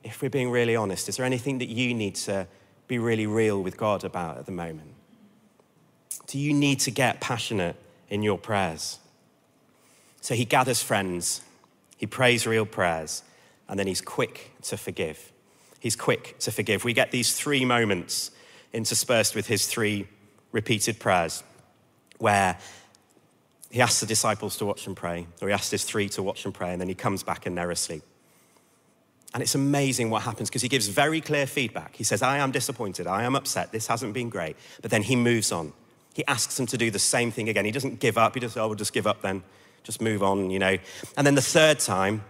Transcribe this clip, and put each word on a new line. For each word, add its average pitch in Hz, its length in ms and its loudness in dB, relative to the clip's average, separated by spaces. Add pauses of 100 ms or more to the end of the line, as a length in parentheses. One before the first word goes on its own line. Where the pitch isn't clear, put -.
if - 200 -10
we're 135 80 -2
being 127 200 0
really 120 240 4
honest, 101 340 0
is 98 100 -6
there 127 80 0
anything 131 320 -2
that 120 100 -6
you 123 260 0
need 104 200 -2
to 98 340 -4 (400)
be 123 100 -2
really 113 280 0
real 107 360 2
with 90 140 -4
God 104 260 0
about 87 360 -6
at 67 80 -12
the 98 60 -10
moment? 80 420 -10 (1300)
Do 139 120 -6
you 147 160 2
need 143 260 4
to - 100 0
get 123 300 0
passionate 107 560 -2 (320)
in 104 140 -2
your 104 160 2
prayers? 92 600 -2 (1200)
So - 140 -4
he 117 120 2
gathers 131 360 4
friends, 95 600 -2 (540)
he - 100 -8
prays 123 400 4
real 110 200 2
prayers, 82 560 -2 (460)
and 101 100 -6
then 98 80 0
he's 92 140 -2
quick - 500 -6 (120)
to - 140 -6
forgive. 85 540 -8 (480)
He's 113 160 -2
quick - 460 -2
to - 100 -2
forgive. 104 320 0
We 120 100 0
get 120 200 2
these 123 220 0
three 139 300 0
moments 110 680 0 (400)
interspersed 113 600 2
with 104 120 -4
his 104 200 2
three 104 420 -2 (420)
repeated 110 480 0
prayers 90 440 2 (760)
where 98 400 4 (1120)
he 120 120 4
asks - 180 4
the 107 60 -4
disciples 107 500 0
to - 80 -4
watch 101 220 -4
and 95 100 -10
pray, 87 300 -6 (160)
or 98 60 -2
he 101 60 4
asks - 160 -2
his 98 140 -2
three 104 260 -2
to - 120 -6
watch 98 240 -6
and 95 80 -6
pray, 90 180 -4
and 90 80 -4
then 90 80 -2
he 95 60 -4
comes 98 280 -4
back - 220 -6
and 90 120 -4
they're 87 140 -2
asleep. 82 320 -6 (1300)
And 123 80 -4
it's - 120 0
amazing 139 540 2
what 110 140 0
happens, 107 260 -4
'cause 113 140 -4
he 123 60 -2
gives 113 200 2
very 151 320 2
clear 147 260 0
feedback. 107 500 -4
He 110 80 -8
says, 104 180 2
"I 135 160 4
am 135 120 2
disappointed, 113 560 -4
I 98 180 0
am 127 120 2
upset, - 360 -2
this 110 140 -4
hasn't 117 280 -2
been 117 160 -4
great." 85 260 -6 (240)
But 113 100 -6
then 110 120 4
he 123 140 4
moves 120 360 4
on. 80 220 -4 (400)
He - 120 -4
asks - 300 -2
them 127 100 0
to 127 120 -4
do 113 120 2
the 98 80 -4
same 120 320 2
thing 110 200 -4
again. 101 160 2
He 107 40 0
doesn't 127 300 -4
give 113 160 2
up. 113 160 4
He 131 80 -4
doesn't, 120 180 -6
"Oh, 110 100 0
we'll 107 80 -2
just 101 180 -4
give 107 120 2
up 101 140 0
then. 95 220 -2 (420)
Just - 160 -8
move 110 220 2
on," 98 280 2
you 95 80 0
know. 95 200 4 (380)
And 143 100 4
then 143 80 8
the 143 80 4
third 156 360 6
time 98 520 0